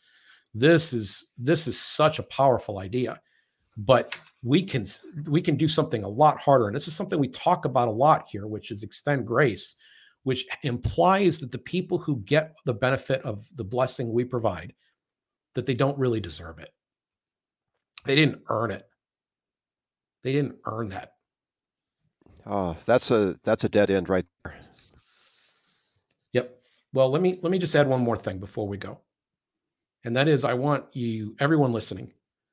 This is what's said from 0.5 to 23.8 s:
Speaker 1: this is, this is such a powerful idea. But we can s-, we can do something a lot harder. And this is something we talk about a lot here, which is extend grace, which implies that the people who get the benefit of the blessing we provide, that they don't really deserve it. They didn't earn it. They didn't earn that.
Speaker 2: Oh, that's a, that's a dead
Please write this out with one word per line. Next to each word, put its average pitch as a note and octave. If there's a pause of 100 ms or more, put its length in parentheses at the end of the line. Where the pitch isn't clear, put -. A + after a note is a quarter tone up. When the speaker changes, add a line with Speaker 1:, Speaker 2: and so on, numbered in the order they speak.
Speaker 1:
this D3+
is, A2
this D#3
is -
such D#3
a -
powerful A#2+
idea. A2 (560)
But A#2 (240)
we D3
can C3
s-, - (240)
we D3
can D#3
do D#3+
something C3+
a G2
lot C#3
harder. C3
And G2+
this D3
is D#3
something F#3+
we C3+
talk E3+
about B2
a A2
lot C#3
here, G#2
which G#2+
is G#2+
extend B2
grace, A#2+ (480)
which C3 (180)
implies E3+
that B2
the C3+
people F3+
who D3
get D3 (100)
the B2+
benefit C3
of G#2+
the A#2+
blessing A#2+
we A#2+
provide, G#2+ (800)
that B2+
they C3+
don't C#3
really B2
deserve E2
it. - (1300)
They C3+
didn't C#3+
earn A2
it. - (1400)
They C3
didn't C#3 (100)
earn A2
that. - (1300)
Speaker 2:
Oh, F#2+
that's B2+
a, G#2
that's A2
a G2+
dead G2+